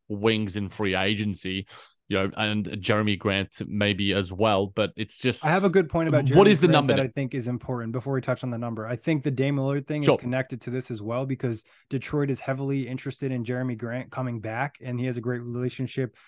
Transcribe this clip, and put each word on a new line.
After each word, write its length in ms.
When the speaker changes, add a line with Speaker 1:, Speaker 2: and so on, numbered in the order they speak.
Speaker 1:
wings 480
in 120
free 280
agency, 720
you 80
know, 200
and 440
Jeremy 340
Grant 540
maybe 440
as 200
well. 340
But 300
it's 220
just, 260
Speaker 2:
I 60
have 120
a 60
good 200
point 200
about 140
Speaker 1:
what 40
Speaker 2:
Jeremy 240
Speaker 1:
is 100
the 60
Speaker 2:
Grant 60
Speaker 1:
number 220
Speaker 2:
that 20
Speaker 1:
there? 80
Speaker 2:
I 60
think 240
is 120
important 460
before 220
we 60
touch 220
on 80
the 80
number. 300
I 80
think 260
the 80
Dame 260
Lillard 300
thing 160
Speaker 1:
Sure. 120
Speaker 2:
is 60
connected 420
to 80
this 200
as 100
well, 260
because 360
Detroit 380
is 120
heavily 480
interested 420
in 140
Jeremy 320
Grant 340
coming 300
back, 420
and 160
he 80
has 100
a 40
great 220
relationship 760